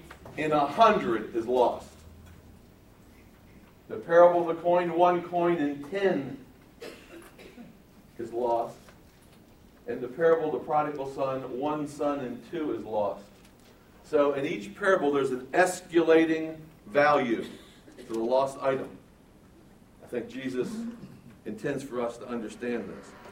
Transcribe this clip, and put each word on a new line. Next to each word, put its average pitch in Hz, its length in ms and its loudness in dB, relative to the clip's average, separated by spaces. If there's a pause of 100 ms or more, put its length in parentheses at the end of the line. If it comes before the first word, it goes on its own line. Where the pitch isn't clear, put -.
(360)
in 151 160 -2
a 143 140 2
hundred 120 680 2
is 113 120 -2
lost. 123 420 2 (2000)
The - 80 -10
parable 170 520 6
of 160 80 -2
the - 60 -12
coin, 175 320 2
one 175 280 4
coin 175 360 0
in 143 260 -4
ten 180 540 -2 (1800)
is 113 140 -10
lost. 117 440 -2 (1080)
In 120 140 -6
the 123 80 -6
parable 156 380 4
of 151 60 -2
the - 140 -4
prodigal 143 480 -2
son, 135 260 -2 (180)
one 151 280 -2
son 143 340 -4
in 117 200 -10 (100)
two 147 220 -4
is - 120 -6
lost. 104 400 -4 (800)
So 143 280 2
in 139 140 -2
each 202 280 -6
parable, 190 380 2
there's 135 200 0
an 127 200 -6
escalating 160 1040 4 (300)
value 135 580 2 (640)
to 113 60 -12
the 113 60 -4
lost 127 440 0
item. 131 260 -2 (1120)
I - 40 -20
think 117 240 -8
Jesus 127 400 -6 (720)
intends 131 380 -6
for 120 180 -8
us 117 180 -4
to - 80 -14
understand 113 640 -6
this. - 220 -16 (200)